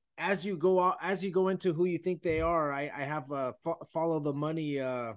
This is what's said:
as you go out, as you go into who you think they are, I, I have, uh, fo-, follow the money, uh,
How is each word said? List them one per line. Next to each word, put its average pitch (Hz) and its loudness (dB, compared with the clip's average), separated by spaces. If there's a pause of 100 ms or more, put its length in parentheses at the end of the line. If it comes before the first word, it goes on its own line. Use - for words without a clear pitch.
(220)
as 175 0
you 196 -2
go 185 4
out, 180 4
as 180 -2
you 196 -2
go 185 4
into 190 0
who 165 2
you 175 2
think 175 -4
they 160 2
are, 165 2
I, 143 -4
I 139 -6
have, 143 -4
uh, 135 -2 (100)
fo-, 165 -4
follow 160 0
the 147 0
money, 151 -2
uh, 123 -2